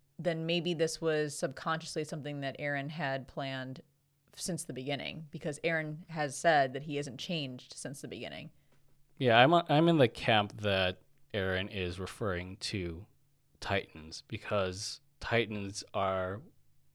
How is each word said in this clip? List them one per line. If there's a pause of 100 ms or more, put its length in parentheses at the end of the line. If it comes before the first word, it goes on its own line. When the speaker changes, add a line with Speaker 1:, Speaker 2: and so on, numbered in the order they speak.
(180)
Speaker 1:
then
maybe
this
was
subconsciously
something
that
Eren
had
planned (540)
since
the
beginning,
because
Eren (120)
has
said
that
he
hasn't
changed
since
the
beginning. (680)
Speaker 2:
Yeah,
I'm,
I'm
in
the
camp
that (340)
Eren
is
referring
to (540)
Titans,
because (180)
Titans (100)
are (540)